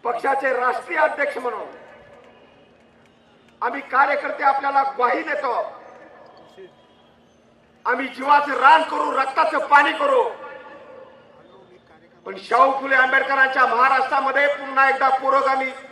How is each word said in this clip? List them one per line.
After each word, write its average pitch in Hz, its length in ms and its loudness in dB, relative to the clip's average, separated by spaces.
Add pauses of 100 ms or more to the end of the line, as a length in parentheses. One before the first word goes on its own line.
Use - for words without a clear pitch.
पक्षाचे 269 500 -2
राष्ट्रीय 254 460 -4
अध्यक्ष 302 380 -2
म्हणून 226 300 -8 (1900)
आम्ही 277 200 -4
कार्यकर्ते 285 600 -2
आपल्याला 277 400 2
ग्वाही 269 400 -2
देतो, 277 300 -4 (2250)
आम्ही 254 220 -4
जीवाचं 285 460 0
रान 302 300 6
करू, 302 340 -4
रक्ताचं 294 500 0
पाणी 285 260 4
करू, 285 300 2 (2000)
पण 190 120 -12
शाहू 269 340 2 (100)
फुले 269 140 0
आंबेडकरांच्या 269 720 2
महाराष्ट्रामध्ये 269 840 0
पुन्हा 277 420 0
एकदा 269 200 0
पुरोगामी 269 640 0 (200)